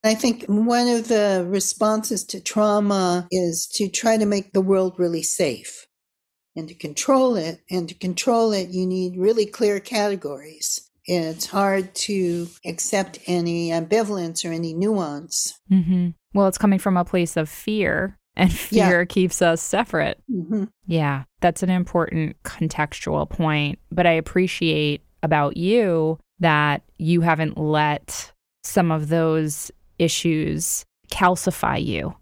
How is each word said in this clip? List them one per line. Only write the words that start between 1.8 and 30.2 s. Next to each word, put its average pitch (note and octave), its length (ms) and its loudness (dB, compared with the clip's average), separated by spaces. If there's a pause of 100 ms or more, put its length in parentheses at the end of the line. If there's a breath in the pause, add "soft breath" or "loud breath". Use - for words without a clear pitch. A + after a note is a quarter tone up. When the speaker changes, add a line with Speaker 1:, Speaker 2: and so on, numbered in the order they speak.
Speaker 1:
to G3 140 -10
trauma G3+ 920 2
is F3 440 -2
to G3+ 140 -2
try A3+ 280 2
to G#3+ 80 2
make G3+ 280 -2
the G3 80 2
world F#3+ 360 2
really E3+ 260 0
safe. - 600 -4 (720)
And D#3+ 140 -10
to E3+ 40 -20
control B3+ 640 2
it, E3+ 240 -4 (100)
and F3+ 180 -2
to E3 60 -14
control A3+ 580 0
it, F#3 180 -2
you F#3 180 -2
need F#3 280 -2
really G#3 300 2
clear G#3 340 0
categories. F3 1080 -4 (160)
It's E3 400 -2
hard G3 480 0
to F3 540 -2 (180)
accept F#3+ 600 -4
any E3+ 420 0
ambivalence F3 760 -2
or E3+ 80 -6
any E3 220 -6
nuance. E3+ 800 -4 (180)
Speaker 2:
Mm-hmm. F3+ 380 2 (240)
Well, G3 140 4
it's F#3 100 0
coming G3 220 2
from F#3+ 180 2
a F3 80 2
place F3 320 0
of D#3 100 -2
fear, G3 680 -2 (180)
and F#3 160 4 (200)
Speaker 1:
Yeah. G#3 180 6
Speaker 2:
fear F3 160 4
keeps F#3 340 0
us E3 220 4
separate. - 580 -2 (120)
Speaker 1:
Mm-hmm. F#3+ 320 -2 (240)
Speaker 2:
Yeah, D3 380 0 (160)
that's F3 200 2
an F#3 80 0
important F3 720 0
contextual - 880 -4
point. D3+ 480 0 (140)
But F3 160 2
I E3 60 6
appreciate D#3+ 880 0 (180)
about D3+ 360 0
you E3+ 600 2 (220)
that D3+ 420 2 (160)
you E3+ 240 2
haven't D#3+ 380 0
let D3+ 720 -2 (320)
some F3 260 0
of D#3 200 -2
those D#3+ 600 0 (300)
issues D#3 840 0 (260)